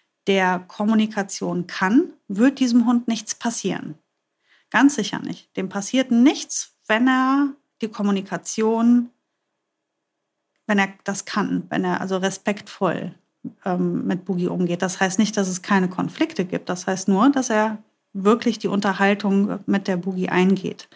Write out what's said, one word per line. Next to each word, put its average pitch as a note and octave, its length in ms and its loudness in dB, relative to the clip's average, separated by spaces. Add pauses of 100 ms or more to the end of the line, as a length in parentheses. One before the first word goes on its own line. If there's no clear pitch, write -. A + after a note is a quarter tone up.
(280)
der F#3 320 2
Kommunikation G3 1080 -2
kann, A#3 460 2 (140)
wird A#3+ 320 2
diesem A#3+ 260 4
Hund A#3+ 220 2
nichts - 280 -4
passieren. - 600 -6 (720)
Ganz C#4 260 6
sicher - 240 -4
nicht. - 380 -12
Dem F#3+ 120 -4
passiert B3 420 -2
nichts, C4+ 640 2 (120)
wenn A#3 200 2
er C4 420 2 (320)
die A3 80 -4
Kommunikation, A3 1200 0 (1600)
wenn G3+ 140 2
er G3 100 2 (140)
das G3+ 220 -6
kann, F3+ 440 -2
wenn F#3 140 -2
er F3+ 180 -2
also F#3+ 160 -4
respektvoll, F#3+ 960 -4 (520)
ähm, F3+ 420 -2
mit F#3 180 -2
Boogie F3+ 220 -2
umgeht. F3 340 -2
Das F#3 180 -4
heißt F#3 200 0
nicht, G#3+ 160 0
dass G3 120 0
es F#3 140 -6
keine F#3+ 280 2
Konflikte F#3 560 -4
gibt. - 240 -8
Das F3+ 180 -6
heißt F#3+ 200 -4
nur, G#3 220 4
dass C4 200 0
er G#3+ 280 0 (360)
wirklich G#3+ 460 0
die G3+ 80 -6
Unterhaltung G3 960 0
mit G3 220 -2
der F3+ 100 0
Boogie F3+ 320 -4
eingeht. F3+ 680 0